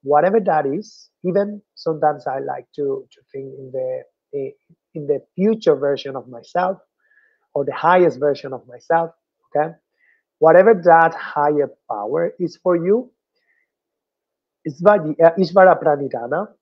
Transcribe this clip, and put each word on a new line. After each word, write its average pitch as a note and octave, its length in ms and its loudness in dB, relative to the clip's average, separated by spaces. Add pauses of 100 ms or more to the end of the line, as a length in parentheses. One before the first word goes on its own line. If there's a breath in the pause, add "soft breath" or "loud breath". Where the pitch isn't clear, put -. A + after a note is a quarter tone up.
whatever D3+ 380 2
that D#3+ 260 0
is. D#3+ 440 -8 (140)
Even G3+ 380 -4 (140)
sometimes D3+ 500 -4
I C3+ 140 -6
like C3+ 260 -10 (120)
to, C3+ 340 -6
to - 100 -20 (100)
think C3+ 280 -14
in C3 120 -18
the, B2+ 320 -8 (300)
eh, C3+ 160 -8 (460)
in D3 100 -10
the C#3 160 -2 (140)
future G3+ 400 2
version C3+ 400 -4
of A#2 120 -12
myself F3 520 -6 (760)
or C#3+ 120 -2
the D3 80 -8
highest E3+ 460 2
version C#3 320 -4
of B2 160 -16
myself, E3 440 -4 (440)
okay? D#3+ 180 -2 (680)
Whatever F3+ 340 6
that E3 400 4
higher D3 560 -2 (180)
power B2 520 -6
is E3+ 180 -6
for F3+ 180 0
you, G3+ 360 -2 (1600)
Svadhi-, E3 560 0
uh, E3 140 4
Ishvara F#3 420 4
Pranidhana C#3+ 680 -4 (140)